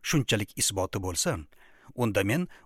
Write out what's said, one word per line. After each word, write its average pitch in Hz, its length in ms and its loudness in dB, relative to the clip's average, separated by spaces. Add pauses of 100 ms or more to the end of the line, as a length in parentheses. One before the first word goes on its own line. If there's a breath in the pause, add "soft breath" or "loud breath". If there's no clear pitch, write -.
shunchalik 117 520 0
isboti 98 480 -2
bo'lsa, 92 300 -2 (640 soft breath)
unda 104 280 2
men 123 180 2 (240 soft breath)